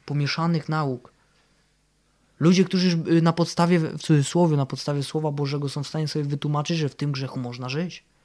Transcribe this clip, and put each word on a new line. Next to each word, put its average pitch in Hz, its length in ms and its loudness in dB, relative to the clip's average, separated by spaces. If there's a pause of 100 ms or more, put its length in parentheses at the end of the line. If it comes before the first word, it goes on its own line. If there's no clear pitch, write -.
pomieszanych 156 600 0
nauk. 147 440 -4 (1300)
Ludzie, 175 240 6
którzy, 180 340 2 (100)
y, 165 140 4
na 165 100 4
podstawie, 170 460 2
w 156 240 -4
cudzysłowie, 156 540 4
na 139 100 2
podstawie 143 360 -4
Słowa 156 280 -2
Bożego 143 380 -4
są 143 140 -6
w 139 60 -8
stanie 156 200 -4
sobie 151 160 -2
wytłumaczyć, 147 540 -2
że 151 100 0
w 131 60 -6
tym 147 180 -2
grzechu 135 280 -6
można 123 280 -8
żyć. 151 360 -6 (200)